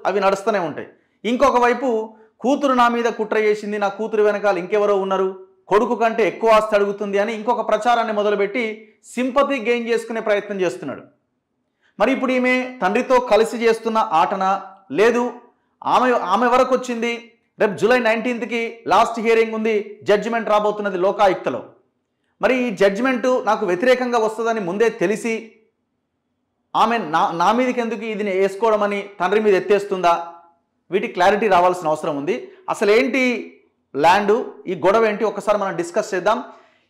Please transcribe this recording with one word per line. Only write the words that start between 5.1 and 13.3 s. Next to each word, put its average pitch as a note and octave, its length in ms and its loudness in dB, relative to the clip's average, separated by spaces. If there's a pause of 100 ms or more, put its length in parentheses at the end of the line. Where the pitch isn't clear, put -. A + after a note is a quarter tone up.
కొడుకు A3 280 2
కంటే A3 320 0
ఎక్కువ A3 220 0
ఆస్తి G#3+ 260 4
అడుగుతుంది G3+ 420 -2
అని A3 160 -2
ఇంకొక A3+ 340 -4
ప్రచారాన్ని A3 460 0
మొదలుపెట్టి G#3 800 -2 (100)
సింపతి C4+ 580 -2
గెయిన్ A#3 280 -2
చేసుకునే A3 300 -2
ప్రయత్నం G3+ 420 -2
చేస్తున్నాడు. C#3+ 400 -4 (1000)
మరి A3+ 120 2
ఇప్పుడు C4 200 -2
ఈమె B3+ 500 0
తండ్రితో A#3+ 380 2
కలిసి A3+ 380 2